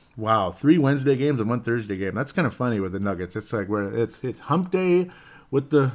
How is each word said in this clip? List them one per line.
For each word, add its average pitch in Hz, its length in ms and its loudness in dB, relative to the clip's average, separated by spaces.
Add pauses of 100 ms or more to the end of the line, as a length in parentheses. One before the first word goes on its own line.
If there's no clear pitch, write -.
(160)
wow, 107 340 2
three 147 280 4
Wednesday 139 380 2
games 139 240 0
and 107 80 0
one 120 140 -2
Thursday 110 340 -2
game. 95 180 -4
That's 135 180 -6
kinda 156 180 0
funny 117 300 -2
with 92 120 -4
the 95 80 -6
Nuggets. 92 360 -4
It's - 160 -8
like, 101 160 -2
where 101 240 -2
it's, 113 320 -4
it's 127 160 -8
hump 180 300 -2
day 180 400 2 (400)
with 135 200 -2
the 135 240 4